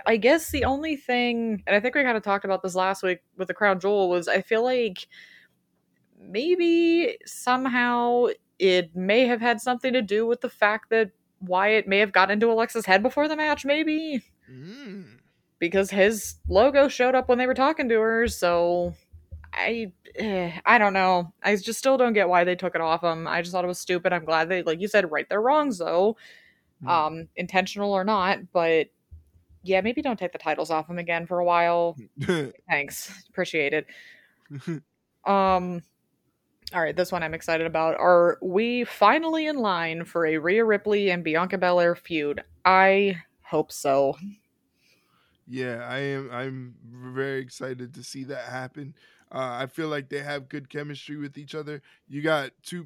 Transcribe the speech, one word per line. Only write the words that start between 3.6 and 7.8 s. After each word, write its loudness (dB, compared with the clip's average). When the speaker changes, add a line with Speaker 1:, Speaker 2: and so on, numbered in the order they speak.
Speaker 1:
Jewel, 2
was 0
I 2
feel 0
like -2
maybe 2
somehow 0